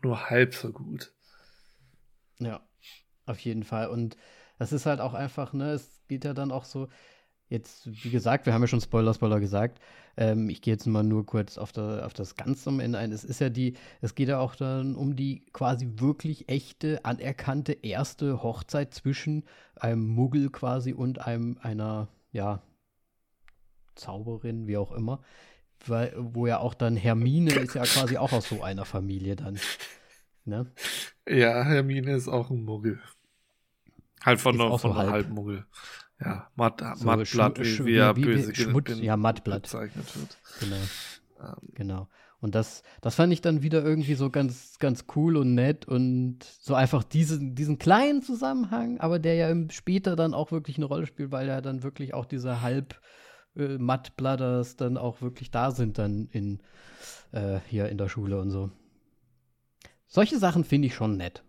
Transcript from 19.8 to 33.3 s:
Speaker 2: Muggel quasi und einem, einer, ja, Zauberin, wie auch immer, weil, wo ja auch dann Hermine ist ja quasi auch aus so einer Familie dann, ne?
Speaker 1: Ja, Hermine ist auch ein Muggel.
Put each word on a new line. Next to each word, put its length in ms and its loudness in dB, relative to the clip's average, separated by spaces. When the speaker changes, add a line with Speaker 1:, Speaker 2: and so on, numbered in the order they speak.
Speaker 2:
Muggel 440 2
quasi 420 -4
und 340 -4
einem, 360 -2
einer, 460 -4
ja, 300 -4
Zauberin, 720 -8
wie 100 -2
auch 160 -2
immer, 300 -4
weil, 300 0
wo 300 -2
ja 120 2
auch 160 -2
dann 220 2
Hermine 580 4
ist 200 0
ja 100 0
quasi 340 2
auch 140 2
aus 160 2
so 140 -4
einer 220 -4
Familie 520 -4
dann, 220 -8
ne? 260 -4
Speaker 1:
Ja, 360 6
Hermine 500 2
ist 140 -2
auch 220 -2
ein 140 -2
Muggel. 360 -4